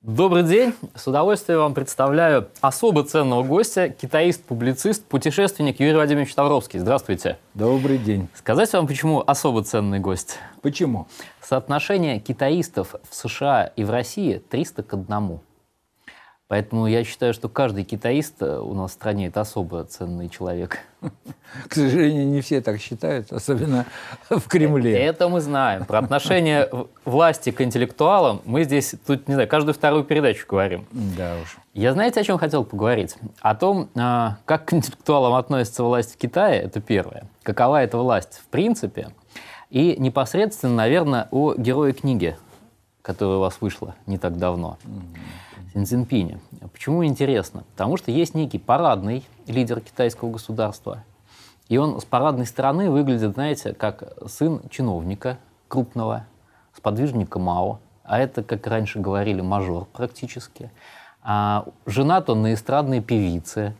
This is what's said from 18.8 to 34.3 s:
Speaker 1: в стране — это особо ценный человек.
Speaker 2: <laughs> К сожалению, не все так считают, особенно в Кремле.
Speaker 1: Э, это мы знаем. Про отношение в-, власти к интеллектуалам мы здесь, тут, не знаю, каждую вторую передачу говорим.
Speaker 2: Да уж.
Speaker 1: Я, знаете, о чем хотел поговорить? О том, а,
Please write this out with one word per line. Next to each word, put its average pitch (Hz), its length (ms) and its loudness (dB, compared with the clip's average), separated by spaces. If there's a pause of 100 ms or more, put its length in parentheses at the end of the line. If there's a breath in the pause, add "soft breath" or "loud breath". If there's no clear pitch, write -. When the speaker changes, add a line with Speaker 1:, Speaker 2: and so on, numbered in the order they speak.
Speaker 1:
в - 40 -16
стране — 101 320 -4
это 101 120 -4
особо 87 460 -6
ценный 87 420 -10
человек. 90 520 -6 (200)
Speaker 2:
<laughs> - 720 -14
К - 40 -10
сожалению, 147 540 2
не 143 140 0
все 135 180 -2
так 107 220 -2
считают, 127 500 -6
особенно 127 540 0 (440 loud breath)
в 196 200 2
Кремле. 147 480 4
Speaker 1:
Э, 131 80 4
это 165 240 2
мы 175 100 2
знаем. 135 460 0
Про 107 140 2
отношение 147 720 2
в-, 123 180 -8 (180)
власти 151 460 2
к 110 100 -4
интеллектуалам 127 840 2
мы 147 220 0
здесь, 139 300 0 (120)
тут, 135 220 -2
не 139 60 2
знаю, 123 120 2
каждую 151 260 2
вторую 151 300 2
передачу 139 420 0
говорим. 98 460 -2
Speaker 2:
Да 90 500 -6
уж. 80 140 -16 (180)
Speaker 1:
Я, 120 200 2
знаете, 214 260 2
о 202 60 0
чем 185 120 0
хотел 147 280 0
поговорить? 107 500 0 (240)
О 110 160 2
том, 185 400 0
а, 120 480 0